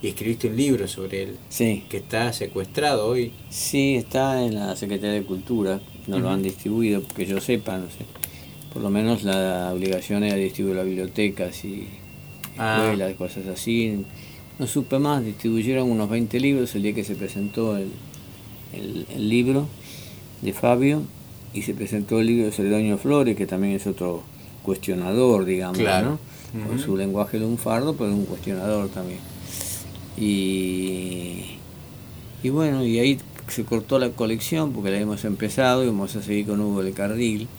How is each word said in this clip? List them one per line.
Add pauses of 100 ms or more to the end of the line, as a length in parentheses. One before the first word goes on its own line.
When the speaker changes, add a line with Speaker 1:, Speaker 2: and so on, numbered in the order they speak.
Speaker 1:
y
escribiste
un
libro
sobre
él, (140)
Speaker 2:
Sí.
Speaker 1:
que
está
secuestrado
hoy. (160)
Speaker 2:
Sí,
está
en
la
Secretaría
de
Cultura, (260)
no
lo
Speaker 1:
Ujú.
Speaker 2:
han
distribuido, (100)
que
yo
sepa,
no
sé. (680)
Por
lo
menos
la
obligación
era
distribuir
las
bibliotecas
y (680)
Speaker 1:
Ah.
Speaker 2:
escuelas,
cosas
así. (520)
No
supe
más,
distribuyeron
unos
veinte
libros
el
día
que
se
presentó
el, (840)
el,
el
libro (720)
de
Fabio, (520)
y
se
presentó
el
libro
de
Celedonio
Flores,
que
también
es
otro (400)
cuestionador,
digamos,
Speaker 1:
Claro. (340)
Speaker 2:
¿no?
Con
Speaker 1:
Ujú.
Speaker 2:
su
lenguaje
lunfardo,
pero
un
cuestionador
también. (1000)
Y, (880)
y
bueno,
y
ahí (320)
se
cortó
la
colección,
porque
la
hemos
empezado
y
vamos
a
seguir
con
Hugo
de
Carril. (120)